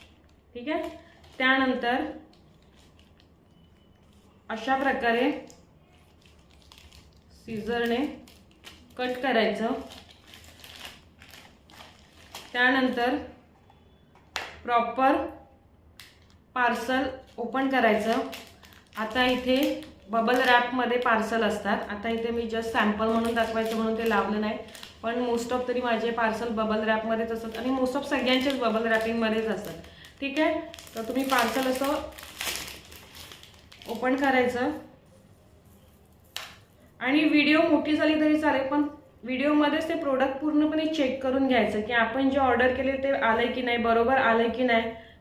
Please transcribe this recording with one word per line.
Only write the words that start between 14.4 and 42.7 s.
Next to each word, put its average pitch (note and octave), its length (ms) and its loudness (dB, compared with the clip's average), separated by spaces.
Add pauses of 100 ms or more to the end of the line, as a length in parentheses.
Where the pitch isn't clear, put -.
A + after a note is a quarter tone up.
प्रॉपर B3+ 500 2 (1400)
पार्सल B3+ 500 0 (340)
ओपन C4 320 -2
करायचं. A3 440 4 (840)
आता A3 280 0
इथे B3+ 560 2 (280)
बबल A3+ 320 2
रॅपमध्ये B3 560 4
पार्सल A3+ 460 2
असतात. G#3 340 0 (120)
आता G#3 200 -6
इथे A3+ 220 -2
मी A#3 100 -2
just A3+ 200 -4
सॅम्पल A3 440 0
म्हणून A3+ 280 0
दाखवायचं A3+ 420 -2
म्हणून A3 220 -2
ते A3+ 120 -2
लावलं G#3 320 0
नाही, G#3+ 160 -2 (460)
पण A#3+ 220 -2
most A#3 260 -2
of B3+ 160 -2
तरी B3 140 -2
माझे A#3 300 0
पार्सल A#3 380 -2
बबल G#3+ 340 0
रॅपमध्येच A3+ 480 0
असतात A3 260 -8
आणि B3+ 120 -4
most B3+ 240 0
of C#4 80 -2
सगळ्यांचेच C4 580 0
बबल A3+ 280 0
रॅपिंगमध्येच A3+ 600 0
असतात. F#3+ 260 -6 (480)
ठीक C#4 180 -2
आहे, D#4+ 220 2 (340)
तर A3+ 60 -8
तुम्ही B3+ 220 -2
पार्सल B3+ 380 2
असं C4 320 0 (2000)
ओपन B3 260 -2
करायचं B3+ 560 2 (2250)
आणि C#4 240 2
व्हिडिओ D4 380 4
मोठी D#4 340 2
झाली D#4 260 2
तरी D4+ 180 2
चालेल, C4+ 280 0
पण D4 160 2 (400)
व्हिडिओमध्येच D4 640 2
ते E4+ 40 -2
प्रोडक्ट C4+ 400 0
पूर्णपणे D4+ 520 2
चेक D4 380 -2
करून C4+ 240 2
घ्यायचं G#3+ 340 2
की A#3+ 120 -4
आपण C4 360 2
जे C#4 100 2
ऑर्डर B3+ 340 4